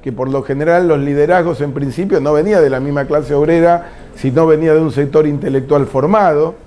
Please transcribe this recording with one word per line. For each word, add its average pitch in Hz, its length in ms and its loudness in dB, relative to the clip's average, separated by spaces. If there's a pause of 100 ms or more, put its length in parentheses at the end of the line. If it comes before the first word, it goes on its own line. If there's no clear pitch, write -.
que 135 100 -8
por 131 160 -6
lo 135 140 -4
general 165 440 0
los 151 140 2
liderazgos 151 600 0
en 143 120 -4
principio 143 480 -2
no 147 120 0
venía 180 280 2
de 143 100 4
la 131 80 -2
misma 143 280 -4
clase 147 280 -2
obrera, 170 540 2 (260)
sino 135 320 0
venía 156 280 2
de 160 60 4
un 156 120 -2
sector 147 340 0
intelectual 139 600 -2
formado 160 680 0 (120)